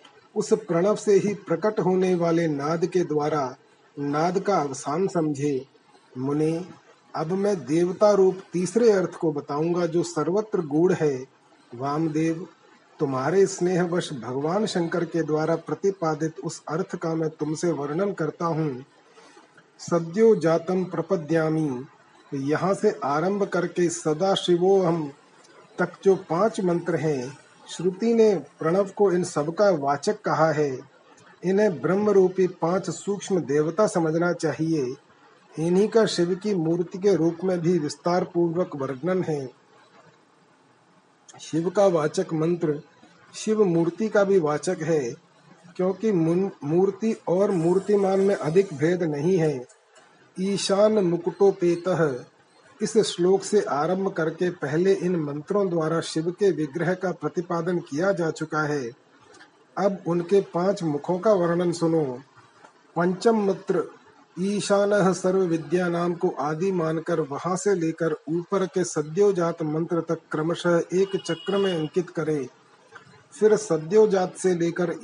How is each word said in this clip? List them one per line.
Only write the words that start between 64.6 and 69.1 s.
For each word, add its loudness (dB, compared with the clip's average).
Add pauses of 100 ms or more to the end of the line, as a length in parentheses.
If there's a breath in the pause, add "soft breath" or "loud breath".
सर्व 0
विद्या 0
नाम -2
को -2
आदि -2
मानकर -2
वहां -4
से 0
लेकर -2
ऊपर -4
के -2
सद्योजात 0